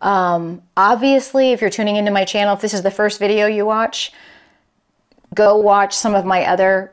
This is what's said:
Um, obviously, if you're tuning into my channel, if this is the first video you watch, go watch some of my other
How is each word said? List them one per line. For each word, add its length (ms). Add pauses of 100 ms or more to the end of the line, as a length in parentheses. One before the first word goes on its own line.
Um, 640 (140)
obviously, 760
if 80
you're 100
tuning 240
into 160
my 140
channel, 300
if 60
this 140
is 80
the 80
first 300
video 260
you 180
watch, 480 (1200)
go 240
watch 380
some 200
of 100
my 200
other 480